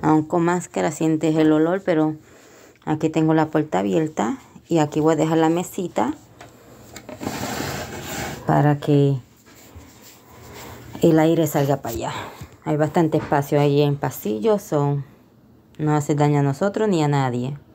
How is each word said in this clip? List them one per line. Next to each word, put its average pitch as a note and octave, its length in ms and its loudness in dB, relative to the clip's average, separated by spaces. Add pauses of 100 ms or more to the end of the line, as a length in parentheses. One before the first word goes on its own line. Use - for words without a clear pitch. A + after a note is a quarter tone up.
Aún D#3 180 4
con E3 220 0
máscara F3+ 460 -2
sientes D#3+ 440 0
el D#3 160 4
olor, D#3+ 320 2
pero D#3 340 0 (680)
aquí D#3+ 240 -2
tengo D#3 240 2
la D#3 140 4
puerta D#3 320 -2
abierta G3 580 -2 (320)
y E3+ 80 0
aquí D3+ 240 0
voy D#3+ 140 4
a - 20 0
dejar D#3+ 220 0
la D#3+ 100 2
mesita F3+ 640 -4 (2250)
para D3 320 2
que C#3+ 380 2 (1800)
el D#3+ 180 6
aire D#3+ 280 4
salga C#3+ 320 0
para A#2 160 -10
allá. A2 180 -6 (540)
Hay D#3 100 0
bastante D#3 400 2
espacio D3 420 0
ahí C#3+ 220 4
en C#3+ 160 2
pasillo, G#3 600 -2
so C#3+ 440 -2 (760)
no D3+ 180 0
hace D3+ 180 0
daño D3 260 4
a - 20 4
nosotros G3+ 440 0
ni F3 160 2
a D3 60 2
nadie. C3+ 480 -2 (180)